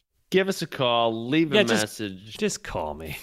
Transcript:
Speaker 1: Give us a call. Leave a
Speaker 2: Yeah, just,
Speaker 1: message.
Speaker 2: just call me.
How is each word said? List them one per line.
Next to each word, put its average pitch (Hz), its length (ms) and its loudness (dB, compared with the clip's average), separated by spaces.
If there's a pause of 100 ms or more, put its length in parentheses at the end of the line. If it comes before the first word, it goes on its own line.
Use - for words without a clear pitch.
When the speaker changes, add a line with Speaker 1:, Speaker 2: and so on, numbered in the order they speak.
(320)
Speaker 1:
Give 190 160 4
us 190 160 -4
a 143 40 -8
call. 117 600 2
Leave 156 220 2
a 208 60 4
Speaker 2:
Yeah, - 60 6
just, 110 200 4
Speaker 1:
message. 104 540 -8
Speaker 2:
just 202 260 -4
call 78 320 -6
me. 80 280 -10